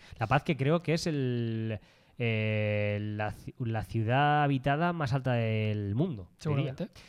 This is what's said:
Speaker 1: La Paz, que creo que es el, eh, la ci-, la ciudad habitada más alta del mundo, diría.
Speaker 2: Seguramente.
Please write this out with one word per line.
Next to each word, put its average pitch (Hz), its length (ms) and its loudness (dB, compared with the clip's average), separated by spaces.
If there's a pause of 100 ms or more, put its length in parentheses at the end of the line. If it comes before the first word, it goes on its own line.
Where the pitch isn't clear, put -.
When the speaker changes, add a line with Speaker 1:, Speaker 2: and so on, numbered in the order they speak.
(200)
Speaker 1:
La 117 80 0
Paz, 135 160 4
que 151 140 0
creo 147 260 2
que 147 120 0
es 170 120 -2
el, 117 720 -2 (520)
eh, 107 720 0
la 104 320 -4
ci-, - 260 -14
la 113 240 -2
ciudad 135 600 2
habitada 143 500 2
más 147 200 -2
alta 131 200 0
del 107 600 0
mundo, 131 280 0
diría. - 160 -20
Speaker 2:
Seguramente. 147 500 -2 (200)